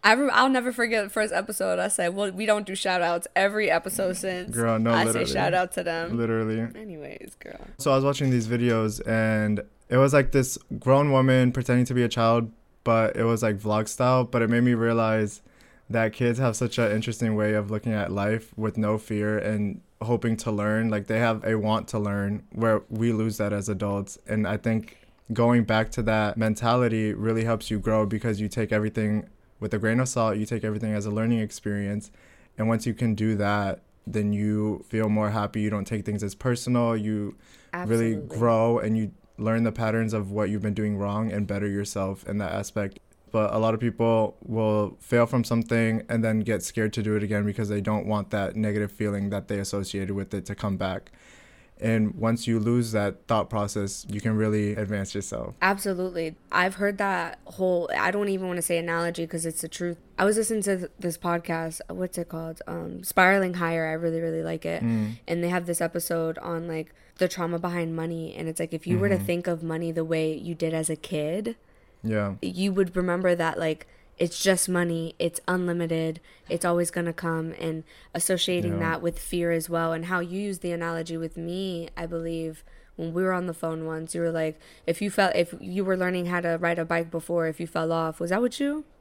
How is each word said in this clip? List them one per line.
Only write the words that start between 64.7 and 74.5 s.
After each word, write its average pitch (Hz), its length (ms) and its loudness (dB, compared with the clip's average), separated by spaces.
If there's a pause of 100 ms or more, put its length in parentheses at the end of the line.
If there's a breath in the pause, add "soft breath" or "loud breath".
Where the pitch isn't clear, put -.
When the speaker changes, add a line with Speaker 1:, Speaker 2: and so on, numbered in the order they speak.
Speaker 2:
Mm. - 340 0 (100)
Speaker 1:
And 170 160 -2
they 175 60 0
have 175 160 -2
this 170 160 -2
episode 165 580 -2
on, 170 280 -6
like, 160 260 -8 (240 soft breath)
the 185 100 2
trauma 170 300 -2
behind 170 380 -4
money. 165 420 -6
And 160 100 -6
it's 160 120 -6
like, 165 140 -4
if 160 120 -8
you - 140 2
were 202 100 2
to 196 60 4
Speaker 2:
Mm-hmm. 196 100 -2
Speaker 1:
think 175 220 -2
of 165 160 -4
money 165 280 -4
the 165 140 -2
way 160 300 0
you 170 180 -8
did 160 220 -2
as 160 120 -2
a 160 80 -2
kid, 180 600 -4 (480 soft breath)
Speaker 2:
Yeah. 104 400 0
Speaker 1:
you 180 300 -2
would 185 220 2
remember 180 380 2
that, 165 240 0
like, 160 300 -2 (300 soft breath)
it's 170 260 -2
just 185 260 4